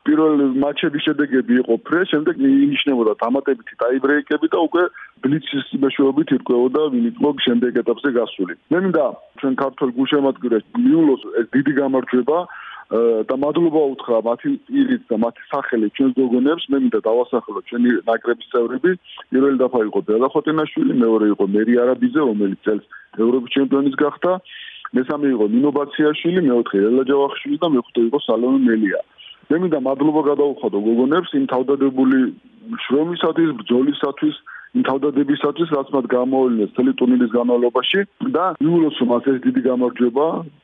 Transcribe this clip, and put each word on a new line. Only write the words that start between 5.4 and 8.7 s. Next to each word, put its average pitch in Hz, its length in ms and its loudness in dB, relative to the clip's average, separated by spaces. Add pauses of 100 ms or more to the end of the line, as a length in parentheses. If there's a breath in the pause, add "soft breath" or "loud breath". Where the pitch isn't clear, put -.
მეშვეობით 135 580 0
ირკვეოდა, 127 540 0
ვინ 123 220 0
იყო 131 300 0
შემდეგ 120 420 0
ეტაპზე 120 320 -2
გასული. 98 440 -4 (100)
მე 165 160 0